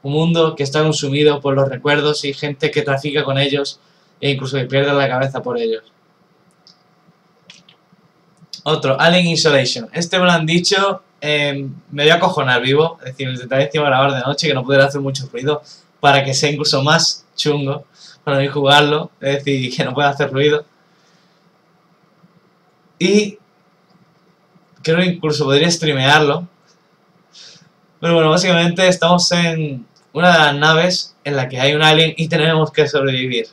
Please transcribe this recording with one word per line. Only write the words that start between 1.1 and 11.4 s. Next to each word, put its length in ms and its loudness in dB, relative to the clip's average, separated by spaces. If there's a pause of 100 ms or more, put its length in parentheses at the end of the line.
por 140 -2
los 140 2
recuerdos 560 -2
y 80 -6
gente 380 -4
que 100 -2
trafica 420 -4
con 140 -2
ellos 420 -2 (420)
e 100 0
incluso 260 -4
que 80 -4
pierde 280 0
la 140 2
cabeza 340 -4
por 160 -6
ellos. 260 -4 (2750)
Otro, 360 0
Alien 280 4
Isolation. 680 0
Este 260 -4
me 60 2
lo 60 4
han 140 0
dicho, 560 0 (200)
eh, 460 -4 (240)